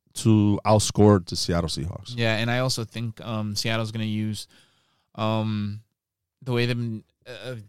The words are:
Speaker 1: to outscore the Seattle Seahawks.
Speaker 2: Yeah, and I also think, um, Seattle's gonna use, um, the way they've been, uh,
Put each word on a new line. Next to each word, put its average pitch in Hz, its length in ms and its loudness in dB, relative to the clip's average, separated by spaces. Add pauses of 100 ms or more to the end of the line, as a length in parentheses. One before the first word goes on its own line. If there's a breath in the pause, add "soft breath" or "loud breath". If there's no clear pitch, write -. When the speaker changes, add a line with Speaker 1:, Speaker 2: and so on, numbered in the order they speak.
(160)
Speaker 1:
to 104 500 4
outscore 104 640 6
the 90 80 -8
Seattle 85 340 -2
Seahawks. 90 460 -8
Speaker 2:
Yeah, 113 220 0
and 117 120 -2
I 123 100 0
also 127 260 -2
think, 113 360 -10
um, 107 340 -6
Seattle's 113 360 -4
gonna 110 140 -4
use, 107 420 -4 (680)
um, 107 680 -4 (600)
the 127 100 -8
way 120 140 0
they've 120 120 -2
been, 117 260 -6 (220)
uh, 120 300 -12 (140)